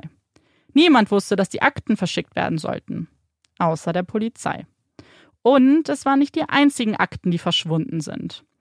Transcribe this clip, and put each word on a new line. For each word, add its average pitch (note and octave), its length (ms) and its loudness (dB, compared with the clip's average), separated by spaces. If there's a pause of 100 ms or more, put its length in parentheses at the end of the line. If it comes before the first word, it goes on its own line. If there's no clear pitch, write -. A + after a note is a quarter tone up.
(720)
Niemand C#4 380 6
wusste, G3+ 240 0
dass F#3+ 140 0
die - 120 -8
Akten - 360 0
verschickt - 380 -6
werden - 220 -2
sollten, - 500 -8 (500)
außer E3 340 -2
der F3 120 -2
Polizei. G#3+ 640 -8 (760)
Und C4+ 480 4
es C#4+ 160 -4
waren C#4 140 2
nicht C#4+ 160 0
die D#4 120 -4
einzigen C#4 480 2
Akten, - 360 -2
die E3+ 60 0
verschwunden E3 640 -4
sind. - 440 -12 (160)